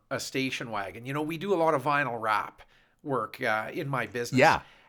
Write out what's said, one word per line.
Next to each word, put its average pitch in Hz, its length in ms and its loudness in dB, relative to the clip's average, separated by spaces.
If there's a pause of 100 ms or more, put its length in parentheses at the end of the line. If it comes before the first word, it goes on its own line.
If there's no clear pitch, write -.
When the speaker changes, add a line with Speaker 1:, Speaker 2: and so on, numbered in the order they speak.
(100)
Speaker 1:
a 131 80 -2
station 131 520 -4
wagon. 104 360 -8
You 135 60 -6
know, 147 100 -2
we 156 160 -4
do 196 160 0
a - 20 4
lot 160 180 4
of 139 100 0
vinyl 143 360 0
wrap 107 420 0 (400)
work, 123 400 -4
uh, 110 300 0
in 139 160 -6
my 127 180 -2
business. 120 320 -2
Speaker 2:
Yeah. 139 220 8 (280)